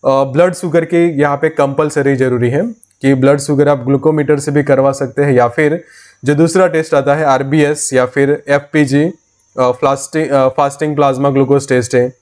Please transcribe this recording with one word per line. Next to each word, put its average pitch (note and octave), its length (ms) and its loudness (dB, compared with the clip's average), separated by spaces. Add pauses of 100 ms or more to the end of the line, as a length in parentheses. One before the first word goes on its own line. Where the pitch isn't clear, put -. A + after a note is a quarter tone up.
अ, C3+ 180 0
ब्लड D#3+ 300 0
शुगर E3 320 -2
की E3+ 360 0
यहाँ C#3+ 160 0
पे D#3 120 -2
कंपलसरी C#3 640 0
जरूरी B2 340 0
है C#3+ 140 -2 (380)
कि C3+ 120 2
ब्लड C#3 260 2
शुगर C#3+ 300 0
आप C3+ 160 0
ग्लूकोमीटर D3 540 0
से C#3+ 120 -6
भी C#3+ 120 0
करवा C#3 280 2
सकते C3+ 300 -4
हैं, C#3+ 120 2
या B2 140 4
फिर D#3 360 -2 (420)
जो D3 100 0
दूसरा E3 320 2
टेस्ट D#3+ 260 -2
आता C#3+ 220 2
है D#3 100 -2
आरबीएस C#3+ 680 0
या B2+ 120 2
फिर C#3 420 -2
एफ़पीजी, C#3+ 580 0
अ, F#3 60 -2 (480)
फास्टिंग, C#3 720 -2
अ, C3+ 180 2
फास्टिंग C#3+ 480 -2
प्लाज्मा C#3 340 0
ग्लूकोज C3+ 400 0
टेस्ट B2+ 260 0
है B2 260 0